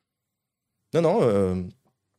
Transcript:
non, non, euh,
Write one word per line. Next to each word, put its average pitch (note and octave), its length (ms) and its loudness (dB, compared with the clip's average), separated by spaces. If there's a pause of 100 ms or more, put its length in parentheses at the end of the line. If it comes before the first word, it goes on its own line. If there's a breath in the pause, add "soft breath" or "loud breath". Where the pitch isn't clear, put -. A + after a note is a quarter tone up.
(960)
non, E3+ 80 2
non, F3+ 180 2
euh, G2 400 0 (580)